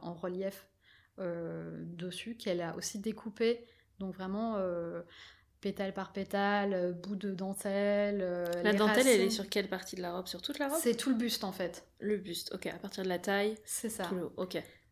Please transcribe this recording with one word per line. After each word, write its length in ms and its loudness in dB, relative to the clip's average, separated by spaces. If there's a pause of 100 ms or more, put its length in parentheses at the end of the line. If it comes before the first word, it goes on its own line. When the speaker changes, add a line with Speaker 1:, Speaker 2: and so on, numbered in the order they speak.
Speaker 1:
en 140 -6
relief, 540 -4 (500)
euh, 640 -6
dessus, 500 -8
qu'elle 260 -2
a 160 -4
aussi 200 -6
découpé. 640 0 (360)
Donc, 160 -4
vraiment, 420 -2
euh, 460 -2 (560)
pétale 340 -2
par 200 -6
pétale, 600 2
euh, 200 2
bout 220 -6
de 160 -2
dentelle, 880 2
euh, 240 0 (180)
Speaker 2:
La 80 6
Speaker 1:
les 80 6
Speaker 2:
dentelle, 260 6
elle 160 8
est 40 6
Speaker 1:
racines. 40 4 (140)
Speaker 2:
sur 60 -8
quelle 200 0
partie 280 -6
de 40 -4
la 140 -4
robe ? 120 -4
Sur 140 -8
toute 160 -6
la 120 0
robe ? 120 0
Speaker 1:
C'est 140 4
tout 160 2
le 40 6
buste, 280 2
en 80 0
fait. 340 -4 (140)
Speaker 2:
Le 180 2
buste, 380 -6
ok, 120 -8
à 120 -4
partir 240 -6
de 60 0
la 100 2
taille, 360 2 (100)
Speaker 1:
C'est 240 -4
ça. 160 -4
Speaker 2:
tout 100 -2
le 100 -2
haut, 120 -8
ok. 200 -4 (340)